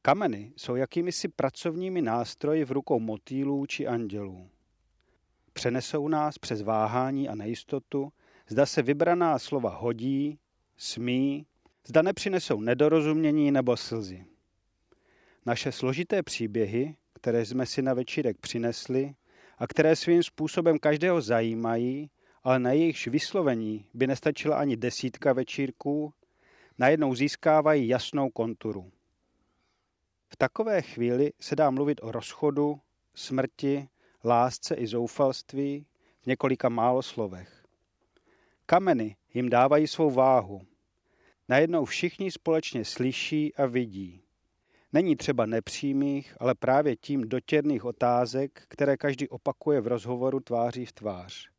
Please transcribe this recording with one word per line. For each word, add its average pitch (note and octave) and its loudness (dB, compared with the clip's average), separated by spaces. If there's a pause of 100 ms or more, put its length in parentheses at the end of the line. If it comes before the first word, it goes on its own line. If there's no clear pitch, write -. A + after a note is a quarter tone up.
Kameny C3+ 0
jsou - -6
jakýmisi E3+ -4
pracovními F3 -4
nástroji C#3 -2
v B2 -10
rukou C#3 0
motýlů C3+ -4
či D#3 -6
andělů. G2+ -6 (1040)
Přenesou C3 -2
nás D3+ 0
přes G#2+ -6
váhání A#2+ 0
a G#2+ -8
nejistotu, C3+ -6 (360)
zda B2+ 4
se - -2
vybraná D#3 2
slova A2+ -4
hodí, C3+ -2 (380)
smí, C3+ -2 (420)
zda D#3 6
nepřinesou F3+ -2
nedorozumění D3+ 4
nebo B2 2
slzy. F#2+ -8 (1200)
Naše A#2+ -2
složité D#3 -2
příběhy, A2+ -4 (180)
které A#2 0
jsme B2 -4
si - -4
na C3 0
večírek B2+ -2
přinesli B2+ -4 (420)
a B2 -4
které D#3 4
svým E3+ 4
způsobem D#3+ 0
každého D#3 2
zajímají, A#2 -2 (340)
ale B2+ 4
na B2 2
jejichž D#3 2
vyslovení A#2 0
by B2 2
nestačila C#3+ 0
ani C#3 0
desítka B2+ -2
večírků, C#3 -4 (640)
najednou C3+ 4
získávají D3 4
jasnou C3 0
konturu. G#2+ -6 (1400)
V - -20
takové G#3 0
chvíli B2 0
se - -6
dá D3+ 4
mluvit C#3 0
o A2+ -10
rozchodu, D3 -2 (360)
smrti, C#3 -4 (360)
lásce A#2+ 2
i B2 -6
zoufalství C3+ -2 (360)
v - -20
několika C3 0
málo A#2+ 2
slovech. F#2+ -10 (1000)
Kameny D3+ 2 (180)
jim B2 -2
dávají C3+ 4
svou D#3 0
váhu. B2 2 (880)
Najednou D#3 4
všichni F3 -4
společně D#3 -2
slyší C#3+ -2
a C#3 2
vidí. G2 -6 (720)
Není D#3+ 4
třeba B2 0
nepřímých, C#3 -2
ale B2 2
právě C3+ 2
tím C3 -4
dotěrných C#3 0
otázek, B2 0
které C#3 0
každý C3+ -4
opakuje C#3 0
v G#2 -4
rozhovoru B2 -2
tváří A#2+ -2
v - -18
tvář. F#2+ -10